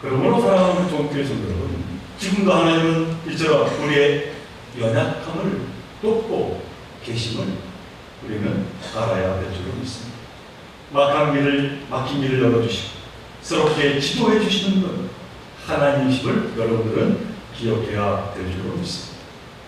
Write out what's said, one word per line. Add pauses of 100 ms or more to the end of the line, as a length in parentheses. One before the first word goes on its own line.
그러므로
사랑하는
종교의
성도
여러분, (320)
지금도
하나님은 (120)
이처럼 (140)
우리의 (440)
연약함을 (380)
돕고 (420)
계심을 (800)
우리는 (280)
알아야
될
줄로
믿습니다. (760)
막힌
길을, (100)
막힌
길을
열어주시고 (520)
새롭게
지도해
주시는
분 (560)
하나님이심을
여러분들은 (300)
기억해야
될
줄로
믿습니다. (520)